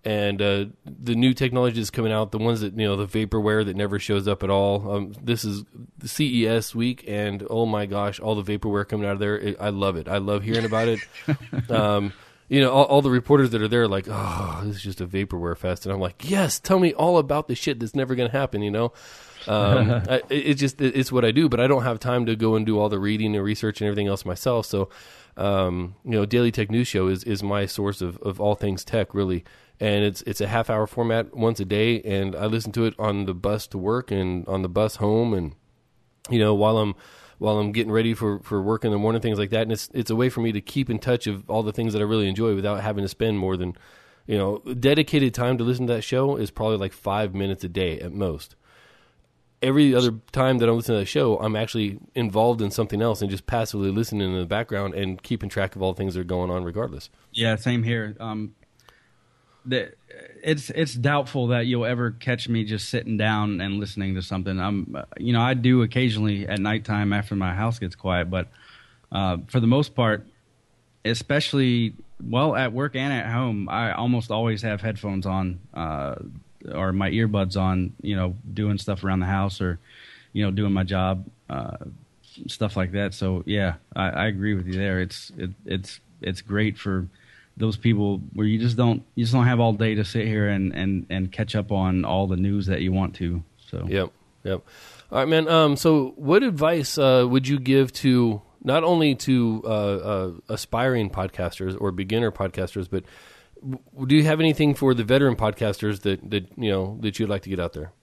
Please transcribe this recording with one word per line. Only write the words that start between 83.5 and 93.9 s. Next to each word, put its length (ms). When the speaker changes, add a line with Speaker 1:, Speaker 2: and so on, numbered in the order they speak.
Speaker 2:
I, 140
I 180
agree 280
with 120
you 80
there. 260
It's, 360
it, 140
it's, 360
it's 220
great 360
for 300
those 200
people 420
where 120
you 120
just 180
don't, 260
you 100
just 100
don't 120
have 140
all 120
day 220
to 100
sit 220
here 220
and, 260
and, 360
and 220
catch 220
up 180
on 320
all 220
the 100
news 300
that 140
you 120
want 240
to. 260
So. 180
Speaker 1:
Yep. 240